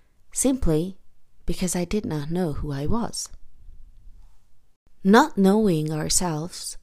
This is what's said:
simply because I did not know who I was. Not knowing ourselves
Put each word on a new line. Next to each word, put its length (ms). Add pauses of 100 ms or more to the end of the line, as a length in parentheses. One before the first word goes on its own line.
(320)
simply 640 (480)
because 320
I 80
did 220
not 240
know 240
who 180
I 140
was. 420 (1800)
Not 300
knowing 560
ourselves 920